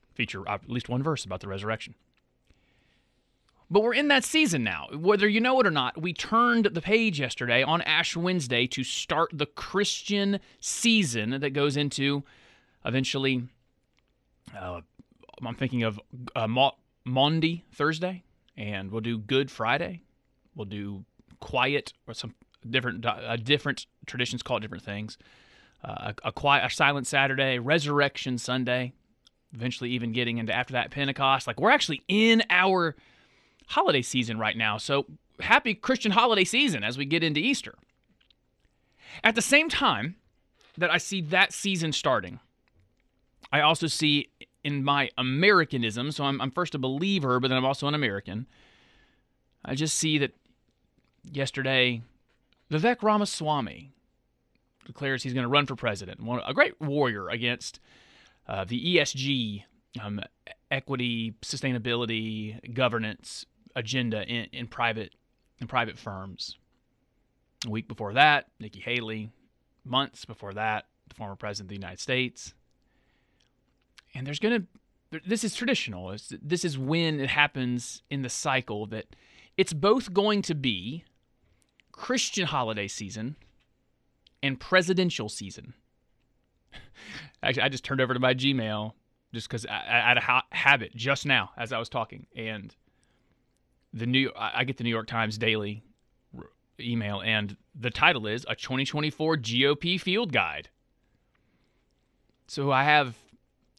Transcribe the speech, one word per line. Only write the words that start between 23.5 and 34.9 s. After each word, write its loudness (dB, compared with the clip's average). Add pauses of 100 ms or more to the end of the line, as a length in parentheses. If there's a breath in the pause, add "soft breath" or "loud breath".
traditions -4
call -2
it -2
different -12
things. -8 (640 soft breath)
Uh, -8 (120)
a, -4
a -4
quiet, 4
a -4
silent 2
Saturday, 2
Resurrection 0
Sunday, -2 (580)
eventually -4
even -2
getting 0
into -2
after -2
that -2
Pentecost. 0
Like, -6
we're 4
actually 2
in 4
our 4 (720 soft breath)
holiday 2
season -2
right 0
now. 0
So 0 (360)